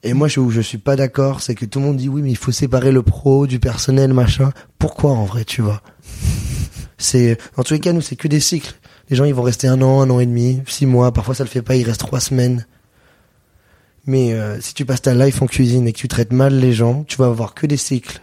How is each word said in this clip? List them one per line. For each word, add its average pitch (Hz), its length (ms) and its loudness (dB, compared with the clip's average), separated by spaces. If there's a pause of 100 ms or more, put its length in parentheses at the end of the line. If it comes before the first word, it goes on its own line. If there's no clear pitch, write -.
Et 117 100 -4
moi, 143 140 2
je, 143 120 -2
où 127 100 2
je 113 120 0
suis 107 180 -6
pas 139 160 0
d'accord, 135 460 -2
c'est - 120 -6
que 107 100 -8
tout 120 160 -6
le 139 60 0
monde 143 120 0
dit, « 131 120 -4
Oui, 147 140 -2
mais 135 80 -2
il 117 40 0
faut - 160 -4
séparer 127 400 2
le 131 120 4
pro 139 420 2
du 127 140 -2
personnel, 135 540 2
machin. » 131 360 2 (300)
Pourquoi, 147 320 0
en 113 140 0
vrai, 110 200 -6
tu - 160 -6
vois ? 104 220 -2 (1120)
C'est, 120 400 2 (180)
dans 131 60 -4
tous 139 140 -2
les 151 40 0
cas, 175 140 0
nous, 170 80 0
c'est 135 140 -8
que 160 120 -6
des 151 120 2
cycles. - 340 -4 (380)
Les 131 40 2
gens, 135 100 4
ils 147 100 2
vont 123 80 -2
rester 123 240 0
un 131 160 2
an, 135 180 4
un 135 80 2
an 123 100 4
et 123 60 2
demi, 123 420 0
six - 200 -2
mois. 123 260 4
Parfois, 117 220 -2
ça 139 80 -4
le 120 60 -6
fait 127 120 -4
pas, 127 140 -2
ils 123 80 2
restent 113 180 -2
trois - 180 -4
semaines. 123 460 0 (1400)
Mais, 131 280 2
euh, 107 260 -4
si - 140 -12
tu 143 120 -6
passes 127 180 -2
ta 131 100 2
life 131 280 2
en 131 60 0
cuisine 123 400 2
et 113 60 -2
que - 40 -10
tu - 100 -8
traites 113 260 -2
mal 135 240 4
les 127 160 4
gens, 117 340 0
tu - 100 -10
vas 131 100 4
avoir 113 260 -2
que - 140 -4
des 143 100 0
cycles. - 460 -6